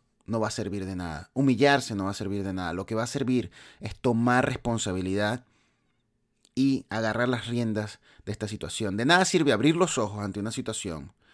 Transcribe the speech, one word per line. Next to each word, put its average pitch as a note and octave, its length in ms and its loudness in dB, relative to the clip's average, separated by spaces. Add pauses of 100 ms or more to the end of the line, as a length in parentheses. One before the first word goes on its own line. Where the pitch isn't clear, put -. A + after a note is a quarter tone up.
(260)
no A2+ 140 0
va G#2+ 80 0
a G#2+ 40 -4
servir G2+ 320 -4
de F#2+ 120 -6
nada. E2+ 360 -8
Humillarse C3+ 640 4
no G2 100 -2
va G2 60 0
a G2+ 40 -4
servir G2+ 300 -4
de G2 80 -4
nada. F2+ 200 -4
Lo F#2 140 -6
que - 80 -6
va A2 100 0
a B2 40 -6
servir B2 420 0 (300)
es - 160 -8
tomar B2 500 2
responsabilidad G#2 960 -2 (1120)
y C3+ 360 2
agarrar A2+ 380 0
las A#2+ 180 -2
riendas A2 540 -2 (240)
de G2+ 80 -6
esta G2+ 160 -4
situación. G2+ 480 -6
De A2+ 80 0
nada F3 200 6
sirve E3+ 280 4
abrir C3+ 240 4
los E3+ 220 2
ojos G#2 240 -2
ante G2+ 180 -6
una G#2+ 120 -4
situación, F2+ 600 -8 (220)